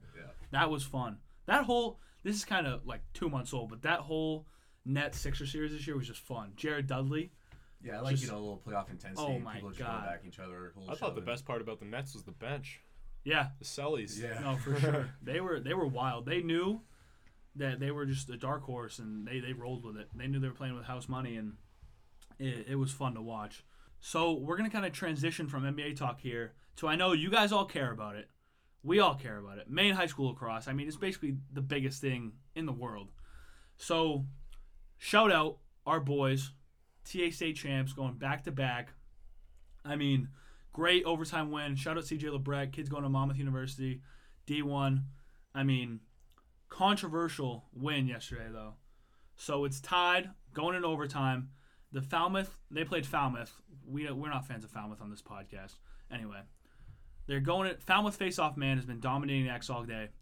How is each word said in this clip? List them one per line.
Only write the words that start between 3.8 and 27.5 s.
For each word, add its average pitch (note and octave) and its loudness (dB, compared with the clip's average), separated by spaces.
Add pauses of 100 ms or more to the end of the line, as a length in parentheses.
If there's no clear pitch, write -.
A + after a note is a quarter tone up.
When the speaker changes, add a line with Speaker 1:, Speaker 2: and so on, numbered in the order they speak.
Speaker 2:
that D#3+ 4
whole D#3 0 (380)
Nets C#3+ 0
Sixers C#3 -2
series D3+ -2
this D3 -6
year D3 -2
was C3 -2
just A2+ -10
fun. G#2 -8
Jared D3 0
Dudley. C3+ -2 (500)
Speaker 1:
Yeah, A2 -8
I A#2 -4
like, C3+ 0
Speaker 2:
Just C3 2
Speaker 1:
you A2+ -4
know, G#2 -6
a - -6
little G#2 -6
playoff G2+ -4
intensity, F#2+ -10 (120)
Speaker 2:
Oh B2+ 0
my A2 -8
Speaker 1:
people G2+ -8
just F#2 -10
going A#2 -4
Speaker 2:
God. G#2+ -4
Speaker 1:
back E2+ -6
at F#2+ -16
each F2 -18
other, F2+ -12
a G2 -18
little F#2+ -14 (100)
Speaker 3:
I - -6
thought E3 -2
the G#2+ -6
Speaker 1:
shoving. F2 -8
Speaker 3:
best B2 -4
part A#2+ -2
about A2 -8
the G#2 -14
Nets B2+ -8
was F#2+ -14
the F#2 -14
bench. C3+ -8 (420)
Speaker 2:
Yeah. C#3+ 2 (100)
Speaker 3:
The - -12
Sellies. A#2 -4
Speaker 1:
Yeah. A#2 -6
Speaker 2:
No, C#3 0
for C#3 0
Speaker 1:
<laughs> C#3 0
Speaker 2:
sure. C#3+ 2 (120)
They D#3 -2
were, E3+ -2
they C3 -2
were F#3 2
wild. B2 -2
They E3+ 0
knew F3 2 (760)
that C3+ -2
they C#3 0
were D3 -2
just C3+ -2
a B2 -8
dark C#3 -2
horse, A#2+ -8
and G#2+ -6
they, B2+ -2
they B2 -4
rolled A#2+ -6
with G#2+ -8
it. G#2 -12
They B2 -6
knew C#3 0
they C3+ 0
were B2+ -4
playing B2+ -6
with A#2+ -8
house B2+ -6
money, B2+ -4
and G#2+ -6 (840)
it, B2 -4
it C3+ -2
was C3+ 2
fun B2+ -2
to A2 -8
watch. A2 -8 (340)
So E3 2
we're D3 0
gonna A3 2
kinda G3+ 0
transition D#3+ 0
from C#3 -2
N C#3 0
B D3 -4
A D3 -4
talk C3+ -4
here. A#2 -4 (240)
So D#3 0
I D#3 4
know F#3 6
you D#3+ 4
guys G#3 8